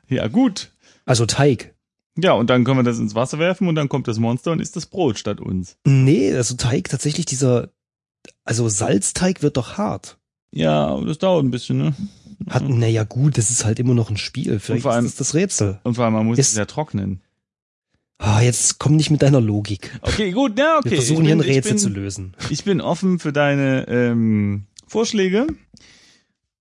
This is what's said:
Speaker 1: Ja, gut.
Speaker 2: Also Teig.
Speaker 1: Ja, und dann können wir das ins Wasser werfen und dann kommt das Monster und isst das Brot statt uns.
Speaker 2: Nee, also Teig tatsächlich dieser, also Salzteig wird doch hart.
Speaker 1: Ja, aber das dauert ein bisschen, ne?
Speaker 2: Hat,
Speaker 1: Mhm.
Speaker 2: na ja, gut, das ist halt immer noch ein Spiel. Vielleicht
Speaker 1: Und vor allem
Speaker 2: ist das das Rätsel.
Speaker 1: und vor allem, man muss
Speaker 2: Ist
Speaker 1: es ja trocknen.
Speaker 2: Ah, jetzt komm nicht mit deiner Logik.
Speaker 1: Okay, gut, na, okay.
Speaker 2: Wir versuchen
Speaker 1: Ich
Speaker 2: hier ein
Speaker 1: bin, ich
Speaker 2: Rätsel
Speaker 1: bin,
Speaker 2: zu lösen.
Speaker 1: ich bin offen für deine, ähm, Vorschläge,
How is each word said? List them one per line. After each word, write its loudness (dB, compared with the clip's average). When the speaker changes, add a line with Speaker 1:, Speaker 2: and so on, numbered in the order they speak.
Speaker 1:
Ja, -2
gut. -2
Speaker 2:
Also 2
Teig. 0
Speaker 1:
Ja, 2
und 2
dann 4
können 2
wir 2
das 0
ins -4
Wasser -2
werfen 0
und 0
dann 0
kommt -4
das -2
Monster -2
und -2
isst -8
das -10
Brot -2
statt -6
uns. -8
Speaker 2:
Nee, 4
also -2
Teig -2
tatsächlich -4
dieser, 0
also -2
Salzteig 0
wird 2
doch -6
hart. -6
Speaker 1:
Ja, 0
aber -4
das -4
dauert 2
ein 2
bisschen, -4
ne? 0
Speaker 2:
Hat, 0
Speaker 1:
Mhm. 2
Speaker 2:
na 2
ja, 2
gut, 0
das 0
ist -2
halt 0
immer 2
noch 2
ein -4
Spiel. -6
Vielleicht -4
Speaker 1:
Und -2
vor 0
allem 2
Speaker 2:
ist -8
das -4
das -4
Rätsel. 0
Speaker 1:
und -2
vor 0
allem, 2
man 2
muss 2
Speaker 2:
Ist 2
Speaker 1:
es -2
ja 0
trocknen. -6
Speaker 2:
Ah, 2
jetzt 0
komm 2
nicht 2
mit 2
deiner 6
Logik. -4
Speaker 1:
Okay, -2
gut, 0
na, 2
okay. -2
Speaker 2:
Wir 2
versuchen 2
Speaker 1:
Ich 6
Speaker 2:
hier 4
ein 4
Speaker 1:
bin, 2
ich 4
Speaker 2:
Rätsel 0
Speaker 1:
bin, 2
Speaker 2:
zu 0
lösen. -8
Speaker 1:
ich -4
bin 0
offen 0
für -4
deine, 0
ähm, 0
Vorschläge, 0